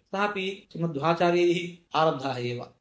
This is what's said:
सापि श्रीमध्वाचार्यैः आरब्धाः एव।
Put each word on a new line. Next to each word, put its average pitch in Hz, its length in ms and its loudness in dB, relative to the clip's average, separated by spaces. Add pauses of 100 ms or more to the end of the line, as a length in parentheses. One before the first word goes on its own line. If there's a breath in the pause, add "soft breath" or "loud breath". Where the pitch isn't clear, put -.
सापि 196 640 -4
श्रीमध्वाचार्यैः 175 1300 0
आरब्धाः 139 380 0
एव। 123 300 -6 (140)